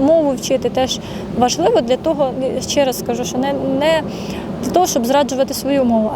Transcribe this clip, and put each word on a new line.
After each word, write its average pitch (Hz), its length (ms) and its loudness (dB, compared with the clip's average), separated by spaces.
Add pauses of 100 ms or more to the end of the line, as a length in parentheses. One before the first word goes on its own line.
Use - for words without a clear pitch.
Мову 302 320 4
вчити 247 380 -2
теж 254 280 0 (400)
важливо 320 420 2
для 247 160 2
того, 285 360 0 (360)
ще 285 160 2
раз 254 140 0
скажу, - 260 -4
що - 140 -4
не, 277 140 0
не 277 500 0 (640)
для 254 60 -4
того, 349 160 4
щоб 240 200 0
зраджувати 269 480 0
свою 269 300 0
мову, 220 320 2